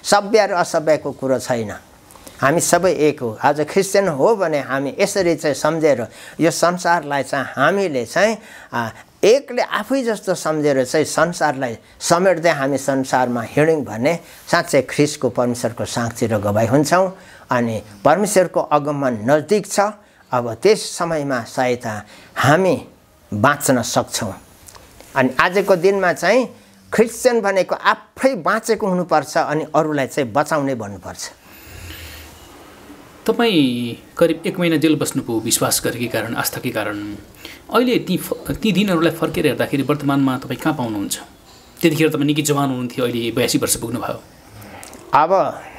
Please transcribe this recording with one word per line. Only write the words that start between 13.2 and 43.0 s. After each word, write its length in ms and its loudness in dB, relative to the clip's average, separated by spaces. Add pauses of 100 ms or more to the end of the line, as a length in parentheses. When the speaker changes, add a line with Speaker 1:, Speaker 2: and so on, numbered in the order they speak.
Speaker 1:
हिँड्यौँ 400 2
भने 380 -2 (320)
साँच्चै 300 2
ख्रिस्टको, 480 0
परमेश्वरको 560 -2
साक्षी 420 -4
र 100 0
गवाई 300 0
हुन्छौँ। 500 2 (320)
अनि 340 0 (220)
परमेश्वरको 540 4
आगमन 640 0
नजदिक 460 0
छ। 80 0 (520)
अब 220 -2
त्यस 440 0
समयमा 460 -2
सायद 600 -4 (340)
हामी 500 2 (460)
बाँच्न 480 2
सक्छौँ। 520 -4 (840)
अनि 140 4 (100)
आजको 360 2
दिनमा 380 2
चाहिँ 360 0 (440)
क्रिस्चियन 480 2
भनेको 340 0
आफै 600 0
बाँचेको 520 0
हुनुपर्छ, 500 0
अनि 280 0 (100)
अरूलाई 320 0
चाहिँ 260 -4
बचाउने 420 0
भन्नुपर्छ। 560 -10 (2000)
Speaker 2:
तपाईँ 880 0
करिब 280 2
एक 140 -4
महिना 180 2
जेल 180 4
बस्नुभयो 440 -4
विश्वास 460 -2
गरेकै 220 -4
कारण, 280 -4
आस्थाकै 340 -6
कारण। 460 -6 (580)
अहिले 260 2
ती 180 -2
फ-, 340 -8
ती 200 0
दिनहरूलाई 400 2
फर्केर 340 -2
हेर्दाखेरि 380 0
वर्तमानमा 540 0
तपाईँ 200 -8
कहाँ 180 -2
पाउनुहुन्छ? 440 -6 (640)
त्यतिखेर 280 2
तपाईँ 160 0
निकै 160 0
जवान 240 0
हुनुहुन्थ्यो, 400 -4